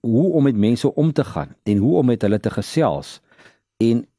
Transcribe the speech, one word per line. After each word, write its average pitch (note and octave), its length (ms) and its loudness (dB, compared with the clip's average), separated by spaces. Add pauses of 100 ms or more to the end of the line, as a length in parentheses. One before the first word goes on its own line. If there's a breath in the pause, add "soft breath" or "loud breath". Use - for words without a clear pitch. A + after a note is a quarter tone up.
hoe B2 320 0
om D#3 100 2
met C3+ 140 2
mense A#2 380 0
om D3+ 180 0
te C#3+ 120 0
gaan C#2 380 -10
en G#2 140 0
hoe A2+ 200 2
om B2+ 100 2
met A#2+ 160 0
hulle G#2 180 0
te G#2+ 100 -4
gesels. G#2 680 -4 (560 soft breath)
En, A#2 300 0 (120)